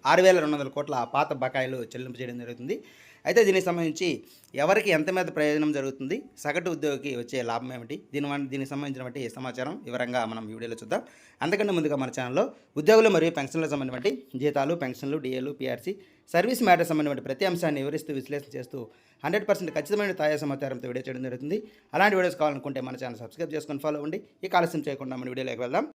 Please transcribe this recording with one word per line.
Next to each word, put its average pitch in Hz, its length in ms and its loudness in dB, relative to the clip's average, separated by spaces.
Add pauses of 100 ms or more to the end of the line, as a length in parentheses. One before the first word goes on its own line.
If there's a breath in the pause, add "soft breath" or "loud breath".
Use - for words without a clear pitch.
(120)
ఆరు 175 140 8
వేల 185 180 10
రెండు 151 140 2
వందల 135 180 -4
కోట్ల 143 200 -4 (200)
పాత 151 260 2
బకాయిలు 131 380 -2 (140)
చెల్లింపు 127 260 -10
చేయడం 123 240 -8
జరుగుతుంది. 123 340 -6 (500 loud breath)
అయితే 180 200 8
దీనికి 185 200 4
సంబంధించి 170 400 0 (560 loud breath)
ఎవరికి 208 320 4
ఎంత 156 220 2
మీద 180 180 0
ప్రయోజనం 151 420 2
జరుగుతుంది, 135 380 -4 (280)
సగటు 165 320 -2
ఉద్యోగికి 143 440 -2
వచ్చే 120 180 -6 (120)
లాభం 120 260 -2
ఏమిటి, 120 200 -12 (180)
దీని 143 180 -2
వన్-, 143 220 -4
దీనికి 135 180 -6
సంబంధించినటువంటి 135 500 -8 (140)
సమాచారం 127 400 -6 (120)
వివరంగా 123 340 -2 (100)
మనం 113 180 -8
ఈ 110 60 -12
వీడియోలో 113 260 -8
చూద్దాం. 165 200 -4 (440 loud breath)
అంతకంటే 196 320 0
ముందుగా 147 260 0
మన 123 140 -4
ఛానల్లో 131 260 0 (380 loud breath)
ఉద్యోగులు 220 340 8
మరియు 165 220 4
పెన్షన్లకు 147 360 -2
సంబంధించినటువంటి 135 680 -4
జీతాలు, 143 400 2
పెన్షన్లు, 139 400 -4
డిఏలు, 131 380 -4
పిఆర్సీ, 127 320 -4 (400 loud breath)
సర్వీస్ 208 340 4
మ్యాటర్ 170 240 6
సంబంధించిన 147 380 0
ప్రతి 135 220 0
అంశాన్ని 165 340 0
వివరిస్తూ 147 340 -6
విశ్లేషణ 143 380 -8
చేస్తూ 131 220 -10 (440 soft breath)
హండ్రెడ్ 190 260 0
పర్సెంట్ 190 260 2
ఖచ్చితమైన 190 460 0
తాజా 151 220 2
సమాచారంతో 135 460 -4
వీడియో 127 180 -6
చేయడం 127 200 -6
జరుగుతుంది. 131 300 -4 (380 loud breath)
అలాంటి 196 220 6
వీడియోస్ 180 220 2
కావాలనుకుంటే 139 480 0
మన 127 140 -10
ఛానల్ 120 220 -8
సబ్స్క్రైబ్ 147 320 -8
చేసుకొని 143 280 -6
ఫాలో 151 160 -2
అవ్వండి. 156 180 -6 (280 loud breath)
ఇక 190 140 -2
ఆలస్యం 165 280 2
చేయకుండా 135 320 -6
మన 127 140 -6
వీడియోలోకి 123 320 -4
వెళ్దాం. 160 200 0 (140)